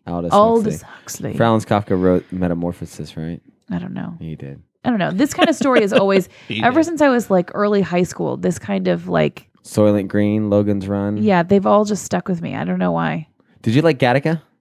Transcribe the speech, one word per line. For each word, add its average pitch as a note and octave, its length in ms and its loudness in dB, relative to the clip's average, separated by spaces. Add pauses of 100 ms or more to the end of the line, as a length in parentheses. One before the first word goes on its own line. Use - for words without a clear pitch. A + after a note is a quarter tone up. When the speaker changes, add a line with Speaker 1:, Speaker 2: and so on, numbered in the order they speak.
Speaker 1:
Aldous F3 260 -4
Speaker 2:
Aldous G#3+ 480 2
Speaker 1:
Huxley. - 480 -12
Speaker 2:
Huxley. - 80 -8
Speaker 1:
Franz A2+ 260 4
Kafka G2+ 380 0
wrote F2+ 320 4
Metamorphosis, F2 800 -4
right? E2 240 -8 (320)
Speaker 2:
I F3+ 60 -4
don't F3 160 -10
know. - 260 -10
Speaker 1:
He - 160 -10
did. C#2 260 -14 (240)
Speaker 2:
I A#3+ 40 -2
don't A3+ 100 0
know. E3 120 -2
This A3+ 220 0
kind E4+ 160 2
of C#4+ 60 0
story B3 280 2
is G3 80 0
always, G3 460 2
Speaker 3:
<laughs> - 100 -20
He G#2 160 -4
Speaker 2:
ever B3 160 4
Speaker 3:
did. D#4 60 4
Speaker 2:
since D#4+ 160 -2
I C#4+ 80 6
was, A#3+ 200 0
like, F3+ 240 2
early G#3 280 2
high F3+ 220 0
school, D#3 340 -4
this F3 220 -2
kind F#3+ 280 -4
of, F3 200 -2
like, D#3+ 420 -2 (140)
Speaker 1:
Soylent G#2 440 2
Green, G#2 420 0
Logan's G2+ 380 0
Run. G2+ 300 -4
Speaker 2:
Yeah, G3 260 2
they've G3 220 2
all G#3 200 4
just G#3 200 -4
stuck F3+ 220 -6
with E3+ 140 -4
me. D#3 140 -8
I B2 100 -8
don't F#3 140 -2
know F3+ 120 0
why. E3 360 -4 (360)
Speaker 1:
Did A2+ 100 0
you C#3+ 80 4
like D#3 180 2
Gattaca? C#3+ 420 2 (200)